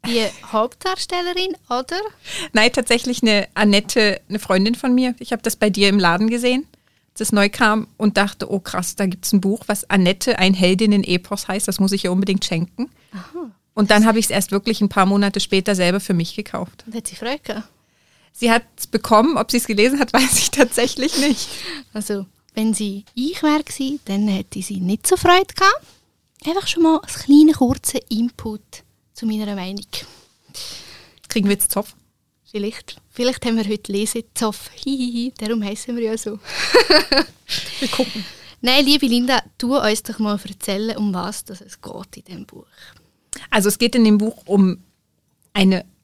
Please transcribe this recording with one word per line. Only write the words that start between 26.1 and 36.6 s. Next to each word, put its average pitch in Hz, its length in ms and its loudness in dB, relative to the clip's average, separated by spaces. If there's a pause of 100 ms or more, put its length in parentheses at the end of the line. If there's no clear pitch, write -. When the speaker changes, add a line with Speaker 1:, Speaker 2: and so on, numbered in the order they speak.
Speaker 1:
Einfach 359 220 -4
schon 339 160 0
mal 320 160 4
einen - 140 -12
kleinen, 302 400 8
kurzen - 560 -2
Input 220 720 -6 (300)
zu - 140 -8
meiner 214 280 -4
Meinung. 196 300 -10 (1400)
Speaker 2:
Kriegen 202 180 0
wir 202 60 2
jetzt - 180 -2
Zoff? - 240 -6 (560)
Speaker 1:
Vielleicht. - 460 -10 (140)
Vielleicht 247 340 -4
haben 226 120 0
wir 214 100 -2
heute 208 240 -6
Lesezoff. 214 840 -4
Hihihi, 247 600 -4
darum 220 260 -4
heissen 214 320 -8
wir 233 80 -4
ja 220 140 -2
so. 214 220 -10 (640)